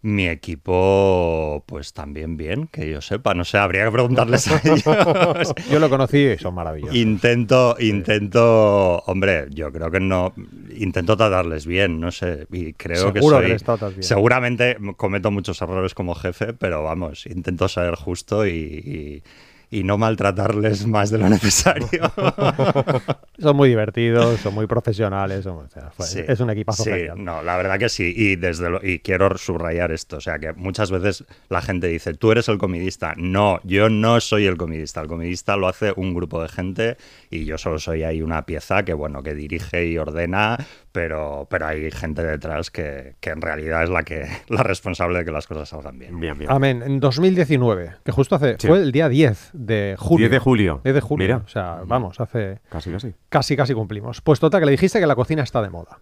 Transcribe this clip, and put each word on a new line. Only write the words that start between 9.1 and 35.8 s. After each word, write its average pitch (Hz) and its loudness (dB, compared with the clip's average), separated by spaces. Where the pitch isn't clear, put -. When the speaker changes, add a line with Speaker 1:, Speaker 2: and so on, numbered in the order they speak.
Speaker 1:
yo 73 -8
creo 80 -6
que 92 0
no, 92 0
intento 95 0
tratarles 92 0
bien, 87 0
no 85 -4
sé, 80 -6
y 82 -8
creo 90 0
que 104 2
Speaker 2:
Seguro 143 8
que 90 4
Speaker 1:
soy, 92 2
Speaker 2:
les 104 -2
tratas 107 -2
bien. 95 -10
Speaker 1:
seguramente 120 2
cometo 101 -2
muchos 98 -4
errores 92 -4
como 87 -4
jefe, 101 -6
pero 85 -2
vamos, 80 -6
intento 87 -4
ser 87 0
justo 104 -4
y, 95 0
y, 78 -10
y 101 -2
no 101 0
maltratarles 104 0
más 104 2
de 110 0
lo 95 4
necesario. 151 4
<laughs> 160 0
Speaker 2:
Son 147 4
muy 139 8
divertidos, 117 4
son 101 -4
muy 107 -2
profesionales, 98 -2
son, 92 -8
o - -18
sea, 69 -18
fue, 90 -8
Speaker 1:
Sí, 90 -8
Speaker 2:
es 120 0
un 120 0
equipazo 107 -2
Speaker 1:
sí, 107 -2
Speaker 2:
genial. 87 -6
Speaker 1:
no, 82 -8
la 87 -2
verdad 95 0
que 117 0
sí, 87 -2
y 101 2
desde 87 -2
lo, 90 -2
y 95 -4
quiero 95 2
subrayar 85 -2
esto, 78 -8
o - -12
sea, 80 -8
que 80 -8
muchas 92 -4
veces 95 -2
la 87 0
gente 90 -2
dice, 82 -4
"Tú 110 2
eres 113 4
el 104 2
comidista". 90 -4
No, 92 2
yo 98 4
no 113 4
soy 104 0
el 92 2
comidista, 80 -8
el 78 -8
comidista 87 -4
lo 95 0
hace 98 -2